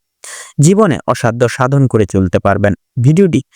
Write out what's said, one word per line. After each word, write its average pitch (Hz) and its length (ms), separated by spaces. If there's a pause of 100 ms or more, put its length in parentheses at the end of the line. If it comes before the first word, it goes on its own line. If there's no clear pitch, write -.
(600)
জীবনে 175 380 (100)
অসাধ্য 120 400
সাধন 135 400
করে 110 180
চলতে 95 340
পারবেন। 101 340 (240)
ভিডিওটি 151 440 (140)